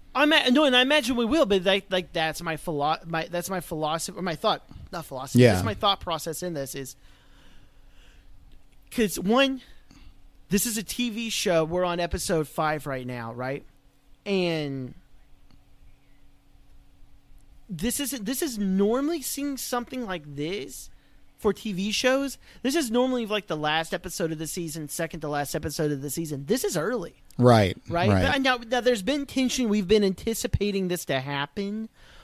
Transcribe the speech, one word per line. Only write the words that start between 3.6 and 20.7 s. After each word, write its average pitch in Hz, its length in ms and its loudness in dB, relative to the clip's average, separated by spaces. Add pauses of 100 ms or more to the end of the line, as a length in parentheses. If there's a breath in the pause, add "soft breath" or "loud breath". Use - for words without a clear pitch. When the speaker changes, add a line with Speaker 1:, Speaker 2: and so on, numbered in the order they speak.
Speaker 1:
philosophy, 156 580 -6
or 165 40 -6
my 196 120 -4
thought, 196 320 0 (240)
not 170 140 -8
philosophy. 131 360 0
Speaker 2:
Yeah. 120 120 10
Speaker 1:
That's 90 120 0
my 208 100 -2
thought 196 260 0
process 160 420 -6
in 180 120 -6
this 139 200 -8
is, 139 220 -12 (1900 soft breath)
'cause 214 280 0
one, 254 420 2 (880 soft breath)
this 202 160 2
is 226 140 -4
a 214 40 -4
T 240 280 -4
V 226 180 -6
show. 170 360 2
We're 175 200 -2
on 175 160 0
episode 170 480 -2
five 151 380 -2
right 131 200 -6
now, 117 280 -8
right? 127 300 -6 (600)
And 156 680 -2 (2750)
this 214 320 -2
isn't, 254 240 -6
this 254 180 -4
is 254 160 -4
normally 214 640 2
seeing 277 360 -6
something 247 480 -6
like 180 160 -6 (140)
this 151 520 -8 (480)